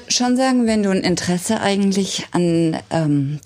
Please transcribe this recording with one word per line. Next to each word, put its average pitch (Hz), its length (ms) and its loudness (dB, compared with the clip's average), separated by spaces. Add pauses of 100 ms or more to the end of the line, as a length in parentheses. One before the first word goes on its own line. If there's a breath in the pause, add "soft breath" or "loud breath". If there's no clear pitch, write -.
schon 247 280 0
sagen, 254 300 2
wenn 220 160 2
du 196 80 0
ein 190 100 0
Interesse 180 640 -2
eigentlich 196 680 0
an, 165 440 2 (140)
ähm, 147 560 0